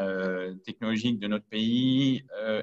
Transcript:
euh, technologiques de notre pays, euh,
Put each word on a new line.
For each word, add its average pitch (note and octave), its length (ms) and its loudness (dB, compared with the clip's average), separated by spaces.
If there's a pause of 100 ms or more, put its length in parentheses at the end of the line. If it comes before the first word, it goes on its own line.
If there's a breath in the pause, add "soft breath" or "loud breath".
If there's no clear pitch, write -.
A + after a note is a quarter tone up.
euh, F#2 500 -2 (100)
technologiques A2 560 -2
de G2+ 80 -4
notre G#2 180 -2
pays, B2+ 800 2 (180)
euh, G#2+ 220 0